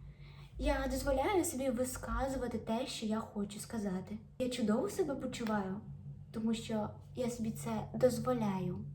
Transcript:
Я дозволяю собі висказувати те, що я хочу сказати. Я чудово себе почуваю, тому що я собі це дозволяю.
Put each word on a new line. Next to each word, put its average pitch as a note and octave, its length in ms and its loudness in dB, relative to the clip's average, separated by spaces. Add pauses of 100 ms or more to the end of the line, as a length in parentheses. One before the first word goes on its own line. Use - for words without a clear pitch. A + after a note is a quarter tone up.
(580)
Я C4+ 340 4
дозволяю C#4+ 540 4
собі C4 240 0
висказувати B3 880 0
те, A#3 300 0
що - 180 -6
я G#3+ 140 2
хочу G3+ 400 -4
сказати. G3+ 580 -4 (220)
Я B3+ 100 2
чудово B3 400 4
себе D4+ 260 2
почуваю, G#3+ 680 -2 (500)
тому A3+ 220 2
що G#3+ 360 -2 (260)
я A#3+ 140 2
собі A3 220 0
це G#3+ 420 -2
дозволяю. A3 880 2 (160)